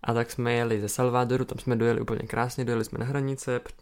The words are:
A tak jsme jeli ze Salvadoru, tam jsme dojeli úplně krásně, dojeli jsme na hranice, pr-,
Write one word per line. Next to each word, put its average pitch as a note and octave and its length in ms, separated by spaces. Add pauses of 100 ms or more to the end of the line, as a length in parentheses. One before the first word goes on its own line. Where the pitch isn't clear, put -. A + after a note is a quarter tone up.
A A#2 100
tak A#2 180
jsme A#2+ 220
jeli A2+ 280
ze G#2 80
Salvadoru, B2 560
tam - 120
jsme B2 180
dojeli A#2 260
úplně A2+ 260
krásně, B2 380
dojeli A#2 200
jsme - 140
na - 60
hranice, C3+ 540
pr-, - 120 (100)